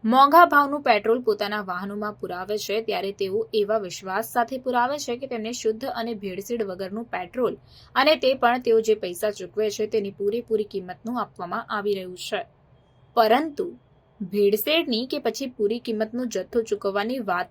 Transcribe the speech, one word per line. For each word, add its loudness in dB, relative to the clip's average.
મોંઘા 8
ભાવનું 2
પેટ્રોલ 4
પોતાના -2
વાહનોમાં -6
પુરાવે -6
છે, -2
ત્યારે -2
તેઓ -2
એવા 2
વિશ્વાસ -4
સાથે 0
પુરાવે 0
છે -6
કે -10
તેમને -6
શુદ્ધ -2
અને -6
ભેળસેળ -6
વગરનું -8
પેટ્રોલ, -4
અને 6
તે 2
પણ 2
તેઓ 4
જે 4
પૈસા -4
ચૂકવે -4
છે -2
તેની -2
પૂરેપૂરી -2
કિંમતનું -8
આપવામાં -6
આવી -2
રહ્યું -8
છે. -6
પરંતુ 2
ભેળસેળની 2
કે -4
પછી -4
પૂરી -2
કિંમતનો -4
જથ્થો -2
ચૂકવવાની -2
વાત -2